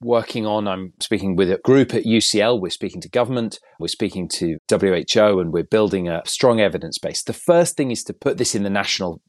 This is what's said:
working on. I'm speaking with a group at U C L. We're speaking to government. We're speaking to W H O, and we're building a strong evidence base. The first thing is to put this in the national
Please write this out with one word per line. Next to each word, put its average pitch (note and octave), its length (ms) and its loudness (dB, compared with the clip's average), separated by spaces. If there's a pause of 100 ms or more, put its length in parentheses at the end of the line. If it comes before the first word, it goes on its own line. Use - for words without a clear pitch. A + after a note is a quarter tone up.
working A#2 460 -2
on. G#2+ 200 0
I'm F#2 320 -6
speaking F#2+ 380 -2
with F2+ 140 4
a F#2+ 80 0
group C3 340 4
at A2+ 140 -2
U A2+ 160 2
C - 180 2
L. A#2 180 2
We're F2+ 120 -6
speaking F2+ 320 -8
to F2+ 80 -14
government. A#2+ 500 -2 (180)
We're E2+ 100 -6
speaking F2+ 420 -4
to E2 260 -4 (120)
W F#2+ 260 2
H E2 240 -2
O, G#2 200 6
and E2 140 -2
we're E2+ 100 0
building F#2+ 460 0
a E2 160 -4
strong A#2+ 340 2
evidence E2+ 380 0
base. - 260 -8
The A#2 120 -8
first E3+ 420 2
thing C3+ 140 -2
is A2+ 140 -6
to - 100 -10
put A#2 240 -4
this A#2+ 160 -2
in G#2 80 -2
the G2+ 80 -2
national F#2+ 580 -4